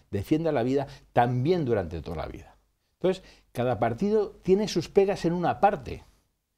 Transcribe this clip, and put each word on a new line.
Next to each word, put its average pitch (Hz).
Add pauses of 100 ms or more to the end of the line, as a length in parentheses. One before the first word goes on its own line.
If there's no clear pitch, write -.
defienda 156
la 123
vida 135 (260)
también 127
durante 87
toda 82
la -
vida. - (380)
Entonces, 185 (280)
cada 123
partido 202 (100)
tiene 190
sus -
pegas 196
en 170
una 170
parte. 160 (540)